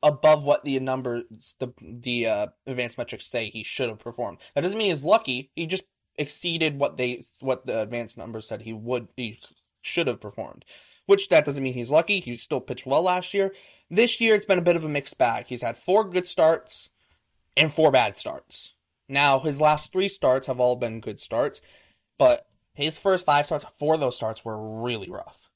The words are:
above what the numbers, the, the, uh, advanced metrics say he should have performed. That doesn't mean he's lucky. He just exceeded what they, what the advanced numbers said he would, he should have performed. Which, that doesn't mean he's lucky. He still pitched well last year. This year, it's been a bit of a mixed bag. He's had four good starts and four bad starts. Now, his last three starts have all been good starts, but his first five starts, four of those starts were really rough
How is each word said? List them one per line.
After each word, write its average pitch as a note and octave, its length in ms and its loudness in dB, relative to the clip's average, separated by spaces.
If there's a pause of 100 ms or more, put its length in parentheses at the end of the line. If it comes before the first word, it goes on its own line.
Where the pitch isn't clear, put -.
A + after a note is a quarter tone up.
above D3+ 440 4
what D3 180 2
the C3+ 140 0
numbers, C3 460 -4 (340)
the, B2 220 -6
the, A#2+ 460 -4
uh, G#2 200 0 (200)
advanced B2 320 -6
metrics A#2 280 -8
say A#2 200 -4
he G#2+ 180 -12
should - 240 -4
have A2 100 -10
performed. A#2 400 -10 (160)
That C#3+ 60 0
doesn't F#3+ 180 -2
mean G#3 120 2
he's D3 120 -2
lucky. D3 540 0
He E3 100 -6
just F#3 180 -6 (340)
exceeded D#3 600 -2
what C#3 200 0
they, B2+ 260 -4 (160)
what C3 260 -2
the A2+ 140 -2
advanced A2+ 380 -6
numbers A2 280 -10
said A2 160 -8
he A2+ 120 -10
would, A2+ 420 -4
he A#2 220 -8 (420)
should - 260 -2
have A#2+ 140 -4
performed. - 460 -12 (400)
Which, G3 240 4
that D#3 160 6
doesn't C#3+ 160 -4
mean C3 120 -4
he's A#2+ 160 -6
lucky. E3+ 300 4
He A#2+ 160 -10
still C3+ 240 -4
pitched - 240 -10
well C#3 180 2
last F3+ 300 0
year. G3 220 0 (340)
This A3+ 320 2
year, A3+ 140 6
it's G3+ 100 0
been F#3 140 4
a F3 40 -2
bit E3+ 140 4
of D#3+ 80 -4
a D#3 40 -4
mixed D3 280 -4
bag. A2+ 300 0
He's A#2+ 160 -8
had A#2+ 160 -4
four G#3 260 2
good F3+ 220 -2
starts - 640 0 (680)
and D3 160 4
four D#3 180 6
bad A#2+ 280 4
starts. - 560 -10 (340)
Now, C#3 300 4
his C#3+ 220 -2
last D3+ 320 2
three F#3+ 160 0
starts C3 400 0
have B2+ 100 -4
all B2 160 4
been A#2 260 -6
good G#2+ 200 -10
starts, B2 400 -4 (580)
but B2 300 6 (260)
his D3+ 240 -4
first F#3 260 2
five D3 220 4
starts, - 180 -4 (140)
four D3+ 160 2
of D#3 60 0
those B2+ 160 -2
starts A2 280 -6
were A2 380 -8
really A2+ 260 -6
rough - 380 -16 (100)